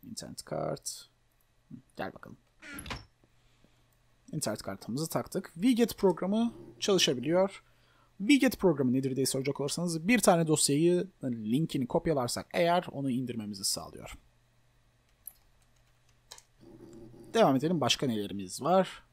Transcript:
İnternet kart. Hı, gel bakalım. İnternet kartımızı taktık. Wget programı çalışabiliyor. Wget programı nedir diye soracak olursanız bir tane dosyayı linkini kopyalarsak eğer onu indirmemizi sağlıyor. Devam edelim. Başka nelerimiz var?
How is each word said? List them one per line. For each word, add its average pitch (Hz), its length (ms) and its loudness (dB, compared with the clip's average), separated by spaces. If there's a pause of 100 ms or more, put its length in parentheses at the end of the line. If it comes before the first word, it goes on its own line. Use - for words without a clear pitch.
İnternet - 400 -14
kart. - 680 -8 (600)
Hı, - 60 -16 (220)
gel - 180 -8
bakalım. - 240 -20 (1900)
İnternet 113 300 -4
kartımızı 117 460 -6
taktık. - 460 -4
Wget 226 440 2
programı 196 560 0 (260)
çalışabiliyor. 175 840 2 (540)
Wget 262 400 4
programı 139 340 4
nedir 131 240 0
diye 131 100 2
soracak 135 340 -2
olursanız 165 480 -2
bir 240 100 6
tane 170 280 6
dosyayı 165 640 2 (160)
linkini 123 600 -2
kopyalarsak 135 680 -2
eğer 175 380 2
onu 139 180 -6
indirmemizi 113 540 -6
sağlıyor. - 540 -6 (3250)
Devam 180 220 6
edelim. 151 240 0
Başka 123 260 0
nelerimiz 101 560 -4
var? 180 500 2